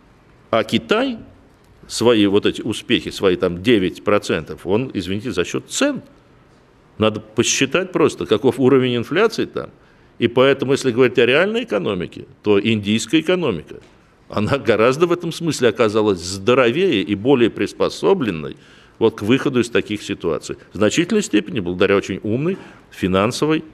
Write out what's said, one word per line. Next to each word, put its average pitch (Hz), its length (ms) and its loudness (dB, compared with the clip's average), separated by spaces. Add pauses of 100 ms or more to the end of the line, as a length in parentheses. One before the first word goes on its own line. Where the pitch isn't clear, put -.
(500)
А 113 120 2
Китай 233 560 -2 (720)
свои 110 380 4
вот 101 200 2
эти 90 160 -2
успехи, 104 480 -4
свои 92 260 2
там 87 260 -2
девять 98 420 2
процентов, 98 600 -2
он, 120 300 -2
извините, 104 380 -6
за 87 120 -2
счёт - 240 -8
цен. 269 340 -2 (960)
Надо 107 220 0
посчитать 139 720 -2
просто, 143 340 0
каков 110 320 2
уровень 127 380 4
инфляции 143 480 -2
там. - 260 -10 (480)
И 117 100 0
поэтому, 135 440 2
если 131 200 0
говорить 123 260 2
о 120 80 6
реальной 196 380 0
экономике, 113 600 -4 (180)
то 104 160 4
индийская 110 640 0
экономика, 156 600 -4 (480)
она 107 300 -2
гораздо 117 480 2
в 170 60 2
этом 170 180 -4
смысле 156 380 -2
оказалась 107 520 2
здоровее 117 800 0
и 101 120 -2
более 117 360 2
приспособленной 95 1080 -2 (420)
вот 113 180 2
к - 60 -10
выходу 127 380 0
из 107 100 0
таких 104 320 -4
ситуаций. 85 540 -6 (160)
В - 40 -16
значительной 170 460 0
степени 190 380 -2
благодаря 92 360 2
очень 98 260 -4
умной 139 340 -2 (340)
финансовой 156 720 0 (120)